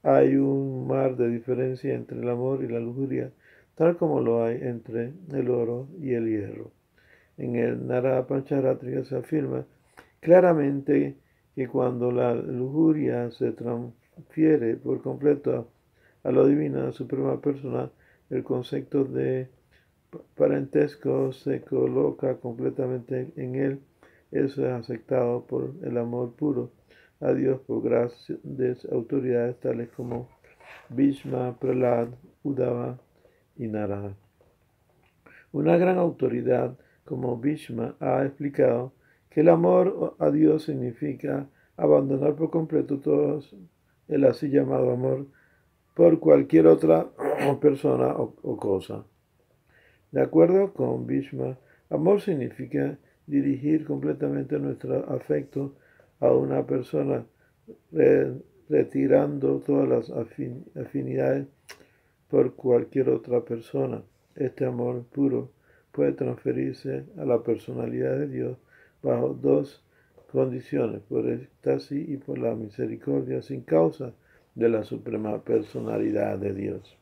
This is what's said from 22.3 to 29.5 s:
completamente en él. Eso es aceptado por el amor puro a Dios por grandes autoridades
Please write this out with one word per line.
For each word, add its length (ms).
completamente 1000
en 180
él. 260
Eso 360
es 60
aceptado 760
por 260
el 140
amor 380
puro 360
a 120
Dios 300
por 200
grandes 1120
autoridades 680